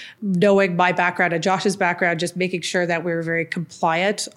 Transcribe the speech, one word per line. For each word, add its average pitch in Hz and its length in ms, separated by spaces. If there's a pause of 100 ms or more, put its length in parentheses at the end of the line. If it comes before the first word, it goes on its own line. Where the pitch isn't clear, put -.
(200)
knowing 196 560
my 180 160
background 175 400
and 165 100
Josh's 196 340
background, 175 440
just 175 160
making 180 240
sure 175 240
that 170 200
we 175 80
were 165 100
very 165 240
compliant 175 920